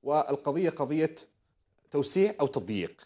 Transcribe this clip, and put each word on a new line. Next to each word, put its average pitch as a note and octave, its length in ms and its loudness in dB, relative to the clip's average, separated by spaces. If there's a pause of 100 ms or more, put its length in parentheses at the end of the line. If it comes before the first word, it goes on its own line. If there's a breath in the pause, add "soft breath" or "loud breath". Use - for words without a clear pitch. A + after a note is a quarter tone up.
والقضية C#3+ 680 0
قضية D#3 440 0 (760)
توسيع F#3+ 500 2
أو C#3+ 60 4
تضييق G2 480 -4 (120)